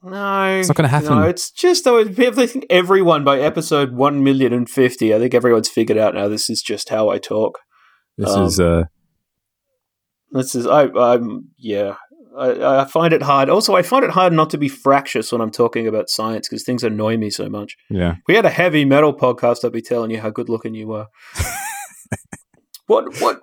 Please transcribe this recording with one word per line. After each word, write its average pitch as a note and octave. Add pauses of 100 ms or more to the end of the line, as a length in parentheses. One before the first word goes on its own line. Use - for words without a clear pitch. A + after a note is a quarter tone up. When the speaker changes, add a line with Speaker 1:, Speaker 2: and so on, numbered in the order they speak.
Speaker 1:
No, F#3+
Speaker 2:
It's F#3
not D#3+
gonna D#3
happen. D3
Speaker 1:
no, A#2+
it's -
just, F4+
though, A#3+
I A3
think A#3+
everyone F3+
by C#3
episode D3+
one C#3
million C3+
and A#2+
fifty, B2
I G#2+
think B2
everyone's A#2
figured A2
out G#2+
now G2+
this G#2
is A2
just -
how A2
I G2
talk. G#2+ (580)
Speaker 2:
This -
Speaker 1:
Um, G2
Speaker 2:
is, F2
uh, E2+ (1500)
Speaker 1:
this C3
is, B2
I, D3
I'm, A#2+
yeah, G2+ (420)
I, C3+
I C3+
find E3
it D#3
hard. C#3
Also, G3
I F#3
find B3
it -
hard F#3
not D#3
to D#3+
be C#3+
fractious C3+
when A#2+
I'm A2
talking A#2
about G#2+
science A2
'cause A2
things B2
annoy A2
me A2
so G#2
much. G#2 (120)
Speaker 2:
Yeah. F2+ (120)
Speaker 1:
We E3+
had A3
a E3
heavy D#3+
metal C#3
podcast, A#2+
I'd A#2
be A#2
telling A2+
you A2+
how A2
good A#2
looking A2
you A2
were. G#2+ (280)
Speaker 2:
<laughs> - (1400)
Speaker 1:
What, -
what, -